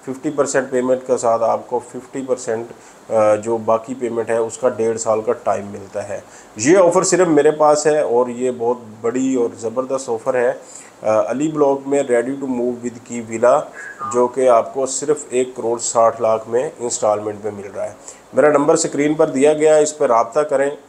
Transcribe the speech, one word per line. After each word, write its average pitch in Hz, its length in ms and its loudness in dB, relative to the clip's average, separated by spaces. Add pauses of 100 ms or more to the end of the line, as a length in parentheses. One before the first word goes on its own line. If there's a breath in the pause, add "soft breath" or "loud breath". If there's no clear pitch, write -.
फिफ्टी 135 240 -8
परसेंट 135 420 0
पेमेंट 127 300 0
के 123 160 0
साथ 113 220 2
आपको 113 400 -2
फिफ्टी 127 420 -12
परसेंट, 120 460 -4 (440 loud breath)
अ, 107 240 4
जो 113 220 -2
बाकी 113 360 -2
पेमेंट 117 360 -4
है 117 120 0
उसका 113 280 -2
डेढ़ 113 280 -2
साल 110 240 0
का 117 120 -2
टाइम 101 340 -4
मिलता 101 340 -12
है। 98 220 -10 (360 loud breath)
ये 143 160 4
ऑफ़र 180 280 6
सिर्फ 175 240 2
मेरे 151 240 4
पास 151 360 4
है 151 180 2
और 123 240 2
ये 123 220 -2
बहुत 117 320 -2 (200)
बड़ी 131 320 0
और 117 260 0
ज़बरदस्त 127 480 -4
ऑफ़र 123 280 -2
है। 123 220 0 (440 loud breath)
अ, 110 260 2
अली 135 180 -2
ब्लॉक 139 400 0
में 139 200 0
ready 135 360 -2
to 135 120 -8
move 123 280 -2
with 120 280 -12
key 113 240 -10
villa 123 260 4 (520 loud breath)
जो 123 140 2
कि 131 200 0
आपको 120 380 2
सिर्फ 143 480 -4
एक 127 220 -2
करोड़ 117 240 -4
साठ 113 420 2
लाख 110 260 0
में 127 240 -2 (100)
installment 107 600 -2
पे 107 80 -6
मिल 101 140 -14
रहा 98 200 -10
है। - 100 -12 (400 loud breath)
मेरा 139 140 6
number 147 260 4
screen 147 400 0
पर 156 140 2
दिया 143 240 4
गया 156 220 4
है, 151 80 6
इस 151 80 -2
पर 135 180 -2
राब्ता 120 340 2
करें 143 340 -2 (120)